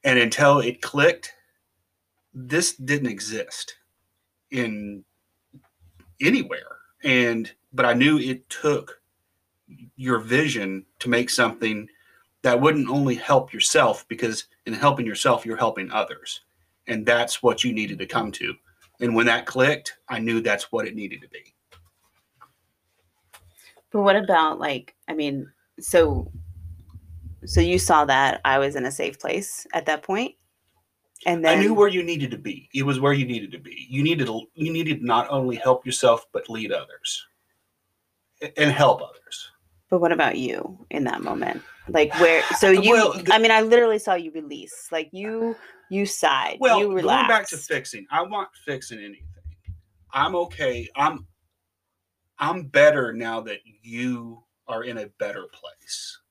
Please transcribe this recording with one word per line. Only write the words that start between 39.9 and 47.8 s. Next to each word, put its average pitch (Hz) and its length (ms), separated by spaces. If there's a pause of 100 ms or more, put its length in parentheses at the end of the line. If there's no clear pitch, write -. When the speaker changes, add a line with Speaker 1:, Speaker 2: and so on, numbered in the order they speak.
Speaker 2:
what 170 100
about 160 260
you - 520
in 143 160
that - 160
moment? - 400 (260)
Like, 151 320
where, 165 240 (140)
so 196 140
Speaker 1:
<sighs> - 0
Speaker 2:
you, 196 200
Speaker 1:
Well, 220 220
the 185 200
Speaker 2:
I 220 60
mean, 226 120
I 220 100
literally 226 380
saw 202 160
you 170 160
release. 156 600
Like, 160 220
you, 220 420 (340)
you 196 160
sighed, 135 540
Speaker 1:
Well, 254 200
Speaker 2:
you 208 80
Speaker 1:
going 190 180
back 196 440
to 165 60
Speaker 2:
relaxed. 147 120
Speaker 1:
fixing, 117 440